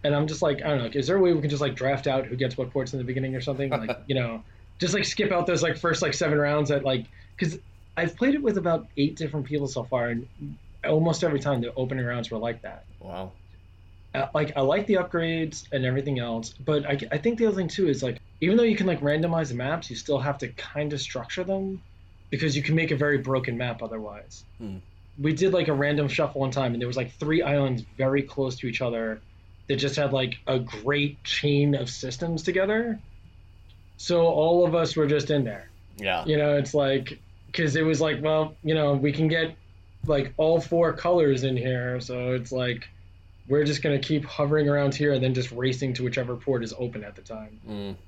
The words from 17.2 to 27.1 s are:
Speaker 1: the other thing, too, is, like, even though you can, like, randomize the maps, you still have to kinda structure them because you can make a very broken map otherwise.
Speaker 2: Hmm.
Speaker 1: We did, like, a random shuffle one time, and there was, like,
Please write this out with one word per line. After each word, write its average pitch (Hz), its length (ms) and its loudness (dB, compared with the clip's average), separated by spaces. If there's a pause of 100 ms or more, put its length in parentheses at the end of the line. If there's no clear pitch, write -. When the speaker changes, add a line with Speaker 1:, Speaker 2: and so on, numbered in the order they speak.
Speaker 1:
the 233 60 4
other 208 100 2
thing, 185 140 -2
too, 190 180 0
is, 131 160 2
like, 123 160 -4 (220)
even 185 160 4
though 240 60 6
you 226 120 4
can, 190 120 0
like, 160 120 0
randomize 156 500 0
the 120 60 -6
maps, 143 340 -4
you 120 60 -10
still 139 240 -2
have 139 200 -2
to 131 100 -8
kinda 147 480 -6
structure 131 480 -6
them 190 360 -4 (480)
because 147 280 0
you 147 60 0
can 151 120 2
make 160 160 2
a 143 60 0
very 143 220 2
broken 131 380 -2
map 120 240 -4
otherwise. 107 640 -12 (140)
Speaker 2:
Hmm. 98 200 -10 (440)
Speaker 1:
We 151 120 2
did, 180 200 2
like, 165 160 2
a 151 40 2
random 143 360 0
shuffle 143 320 -2
one 131 100 0
time, 131 220 0
and 117 80 -4
there 120 60 -4
was, 127 100 -4
like, 127 160 -6